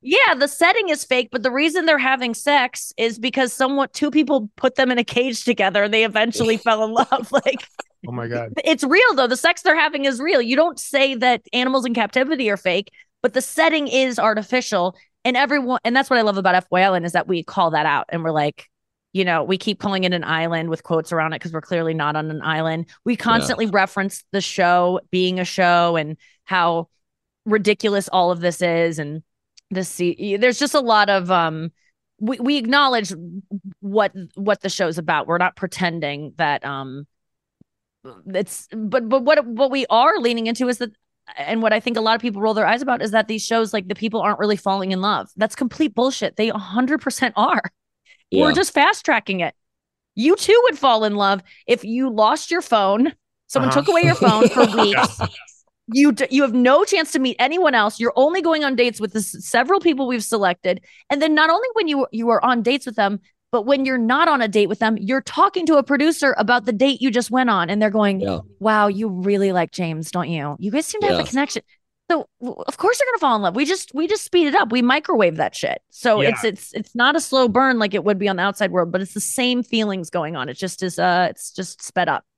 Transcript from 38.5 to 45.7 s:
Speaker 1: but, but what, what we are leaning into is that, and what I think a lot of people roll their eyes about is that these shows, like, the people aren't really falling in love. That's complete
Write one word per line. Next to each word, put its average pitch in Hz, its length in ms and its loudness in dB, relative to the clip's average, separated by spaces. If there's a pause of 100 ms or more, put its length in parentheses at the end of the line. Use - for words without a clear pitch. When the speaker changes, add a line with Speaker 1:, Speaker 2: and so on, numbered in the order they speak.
Speaker 1:
but, 220 340 -2
but 262 160 2
what, 294 220 4
what 240 240 0
we 269 200 -2
are 285 280 4
leaning 233 280 0
into 240 220 -2
is 247 100 -2
that, 240 120 -6 (460)
and 175 260 -4
what 220 100 4
I 214 80 2
think 220 160 -4
a 233 40 -2
lot 220 140 2
of 226 80 -4
people 208 180 -4
roll 220 140 0
their 208 120 2
eyes 226 140 2
about 254 220 -2
is 214 80 -4
that 220 180 2
these 220 160 -4
shows, 226 300 0
like, 196 140 -4
the 196 60 -6
people 208 280 -4
aren't 202 160 0
really 208 180 0
falling 190 360 -2
in 185 100 0
love. 185 340 0
That's 208 180 -2
complete 254 400 -2